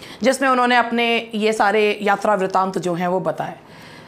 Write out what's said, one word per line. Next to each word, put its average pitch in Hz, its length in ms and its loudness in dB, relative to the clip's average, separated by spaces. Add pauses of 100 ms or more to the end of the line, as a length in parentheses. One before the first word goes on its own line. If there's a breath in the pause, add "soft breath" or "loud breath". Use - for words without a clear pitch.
(220 loud breath)
जिसमें 262 260 2
उन्होंने 247 280 4
अपने 233 580 0
ये 214 180 0
सारे 208 500 2
यात्रा 202 320 0
वृतांत 190 440 -2
जो 175 160 -2
हैं 180 140 -2
वो 185 120 0
बताए। 156 380 -6 (500 loud breath)